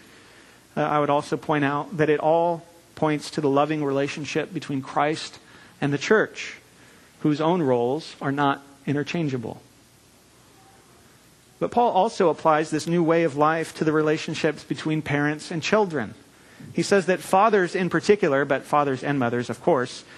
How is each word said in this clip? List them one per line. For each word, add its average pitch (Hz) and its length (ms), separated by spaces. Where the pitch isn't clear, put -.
Uh, 151 60
I 151 160
would 143 100
also 147 260
point 151 300
out 143 320
that 151 120
it 147 120
all 165 440
points 151 360
to 160 100
the 147 80
loving 151 340
relationship 143 720
between 147 280
Christ 151 560
and 139 100
the 143 60
church, - 580
whose 151 220
own 170 200
roles 131 600
are 147 100
not 139 320
interchangeable. 139 760
But 170 120
Paul 240 200
also 190 380
applies 156 400
this 151 180
new 170 160
way 165 200
of 143 120
life 156 400
to - 80
the 156 80
relationships 156 720
between 156 380
parents 147 500
and 170 100
children. 165 520
He 175 100
says 196 220
that 180 140
fathers 196 560
in 180 140
particular, 160 560
but 139 180
fathers 143 400
and 143 160
mothers, 120 300
of 117 120
course, 131 420